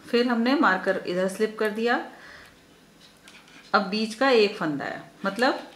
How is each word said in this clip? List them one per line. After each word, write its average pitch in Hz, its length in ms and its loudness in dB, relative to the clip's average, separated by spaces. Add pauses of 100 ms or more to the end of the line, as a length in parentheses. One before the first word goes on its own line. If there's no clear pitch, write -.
फिर 240 220 2
हमने 240 280 2
मार्कर 185 500 2
इधर 185 240 -2
स्लिप 214 280 -4
कर 214 140 -2
दिया। 233 320 -2 (1700)
अब 202 100 2
बीच 214 300 -4
का 269 160 2
एक 214 260 4
फंदा 151 280 -4
है, - 180 -10 (220)
मतलब 226 520 -2